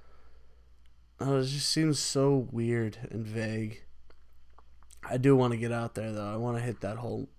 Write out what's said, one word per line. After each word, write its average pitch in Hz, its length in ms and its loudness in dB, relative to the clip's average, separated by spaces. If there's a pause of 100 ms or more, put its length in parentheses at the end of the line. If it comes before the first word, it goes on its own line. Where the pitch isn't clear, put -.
(1200)
Oh, 135 200 4
it 131 60 2
just 139 240 -2
seems 156 300 2
so 135 520 4
weird 113 460 0 (120)
and 113 160 -4
vague. 110 580 -4 (1300)
I 123 80 0
do 135 180 8
wanna 123 220 6
get 117 140 -2
out 117 240 -2
there, 110 160 -4
though. 104 200 -4
I 107 60 -4
wanna 120 220 0
hit 120 220 -4
that 104 160 -4
whole 113 420 -6